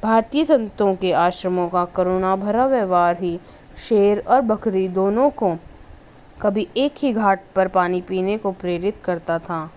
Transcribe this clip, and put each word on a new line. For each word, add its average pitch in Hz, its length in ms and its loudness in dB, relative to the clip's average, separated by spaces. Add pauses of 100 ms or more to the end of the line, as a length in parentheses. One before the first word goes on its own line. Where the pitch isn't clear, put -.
भारतीय 226 420 0
संतों 220 520 2
के 185 160 -2
आश्रमों 180 560 0
का 180 180 0
करुणा 185 500 0
भरा 208 300 0
व्यवहार 185 540 2
ही 175 180 -4 (400)
शेर 208 400 2
और 233 220 2
बकरी 214 480 0
दोनों 196 420 2
को 190 240 -2 (880)
कभी 202 240 0 (100)
एक 285 220 0
ही 269 140 0
घाट 202 280 2 (140)
पर 190 140 2
पानी 180 320 0
पीने 185 380 -2
को 202 140 -4
प्रेरित 185 520 -4
करता 165 340 -4
था। 165 380 -8